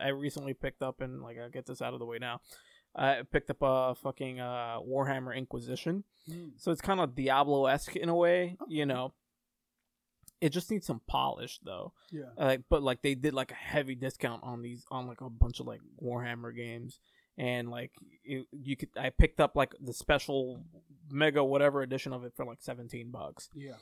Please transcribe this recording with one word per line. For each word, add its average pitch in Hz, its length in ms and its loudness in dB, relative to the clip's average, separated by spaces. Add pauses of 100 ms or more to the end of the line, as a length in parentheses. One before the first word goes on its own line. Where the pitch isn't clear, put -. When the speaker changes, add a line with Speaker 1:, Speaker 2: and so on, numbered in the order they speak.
Speaker 1:
I 135 60 2
recently 139 460 -2
picked - 280 -6
up, 131 200 -4
and, 131 200 -8
like, 117 160 -14
I'll 120 120 -12
get 127 160 -8
this 131 140 -10
out 123 120 -4
of 123 80 -8
the 117 60 -4
way 117 120 -6
now. 120 220 -6 (560)
I 135 340 4
picked - 200 2
up - 120 -6
a 131 320 6
fucking, 131 460 -6
uh, 120 400 -4
Warhammer 131 560 0
Inquisition. 127 680 -4 (260)
Speaker 2:
Hmm. 170 280 -10
Speaker 1:
So - 160 0
it's 160 80 0
kinda 190 260 2
Diablo-esque 135 880 4
in - 140 0
a 170 80 4
way, 175 460 4
Speaker 2:
Okay. 165 120 -6
Speaker 1:
you 147 120 2
know. 131 260 -2 (1300)
It 156 120 2
just 175 200 -4
needs 208 160 -2
some 120 200 -4
polish, - 580 -2
though. - 300 -10 (160)
Speaker 2:
Yeah. 151 140 -10 (120)
Speaker 1:
Like, 131 320 2
but, 151 140 6
like, 127 180 0
they 139 140 2
did, 135 180 2
like, 131 200 -2
a - 20 -14
heavy 135 400 -2
discount 123 500 -4
on 120 160 -8
these, 120 300 -10
on, 127 160 -6
like, 123 160 -12
a 127 80 -8
bunch 120 300 2
of, - 60 -8
like, 110 140 -8 (220)
Warhammer 120 520 -4
games, 117 460 -10 (380)
and, 123 320 -2
like, 120 220 -8 (300)
it, 131 300 -8
you 135 240 -6
could, - 220 -8
I 131 100 -2
picked - 320 6
up, 143 160 4
like, 135 240 2
the 127 140 -8
special 135 680 0 (480)
mega 147 320 4
whatever 139 380 6
edition 131 320 -2
of 123 120 -6
it 120 120 -12
for, 131 80 -4
like, 117 160 -10
seventeen 120 500 -10
bucks. - 440 -10
Speaker 2:
Yeah. 139 280 -14